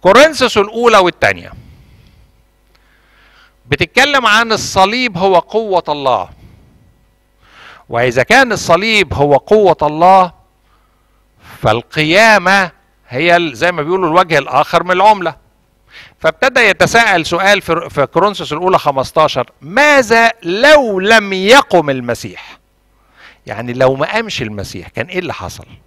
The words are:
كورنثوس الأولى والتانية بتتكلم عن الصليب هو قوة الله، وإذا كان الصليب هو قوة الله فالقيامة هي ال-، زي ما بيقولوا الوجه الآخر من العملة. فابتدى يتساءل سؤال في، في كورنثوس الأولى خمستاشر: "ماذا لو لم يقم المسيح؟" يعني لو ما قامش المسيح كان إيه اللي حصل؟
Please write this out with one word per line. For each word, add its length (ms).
كورنثوس 580
الأولى 400
والتانية 540
بتتكلم 600
عن 260
الصليب 680
هو 200
قوة 500
الله، 400
وإذا 340
كان 300
الصليب 600
هو 220
قوة 460
الله 500
فالقيامة 1080
هي 280
ال-، 180
زي 180
ما 100
بيقولوا 280
الوجه 280
الآخر 440
من 80
العملة. 580
فابتدى 400
يتساءل 640
سؤال 360
في، 280
في 160
كورنثوس 460
الأولى 260
خمستاشر: 720
"ماذا 720
لو 580
لم 320
يقم 580
المسيح؟" 680
يعني 260
لو 220
ما 180
قامش 300
المسيح 460
كان 180
إيه 120
اللي 160
حصل؟ 300